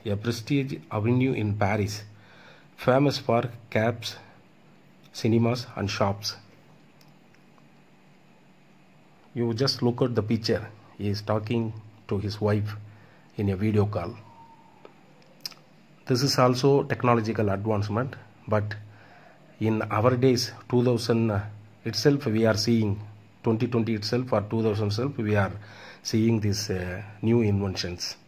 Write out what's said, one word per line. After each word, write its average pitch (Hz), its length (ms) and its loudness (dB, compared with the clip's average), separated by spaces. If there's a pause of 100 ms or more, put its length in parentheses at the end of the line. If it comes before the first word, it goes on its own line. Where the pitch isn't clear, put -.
A 101 120 -2
prestige 131 640 -2 (120)
avenue 123 420 2
in 107 200 0
Paris, 104 480 0 (760)
famous 135 440 4
for 120 320 0 (180)
cabs, 113 460 -2 (1000)
cinemas 117 600 2
and 98 160 -4
shops. - 460 -2 (3000)
You 117 180 0
just 127 300 -2
look 123 180 2
at 120 140 0
the 107 80 2
picture. 110 440 -2 (300)
He 104 120 -4
is 101 120 -4
talking 110 500 -2 (360)
to 104 100 -2
his 101 240 -4
wife 104 340 0 (640)
in 101 120 0
a 98 60 0
video 104 300 2
call. 90 300 -6 (1900)
This 127 160 2
is 139 160 0
also 135 440 4
technological 113 680 2
advancement, 104 680 -2 (320)
but 104 260 0 (840)
in 110 240 0
our 110 340 2
days, 123 340 2 (160)
two 123 160 2
thousand 113 480 2 (540)
itself, 139 400 0
we 110 200 2
are 107 120 4
seeing, 107 420 2 (440)
twenty 113 240 0
twenty 113 260 0
itself 120 400 -2
or 104 160 4
two 113 140 0
thousand 107 240 0
itself, 120 300 -2
we 107 180 0
are 95 160 2 (500)
seeing 113 380 2
these, 101 320 -2
uh, 90 300 -6 (200)
new 117 200 4
inventions. 98 760 -2 (100)